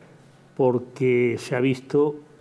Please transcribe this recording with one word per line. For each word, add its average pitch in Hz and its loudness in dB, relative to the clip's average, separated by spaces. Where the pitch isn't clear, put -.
porque 123 0
se - -8
ha 123 -2
visto 143 0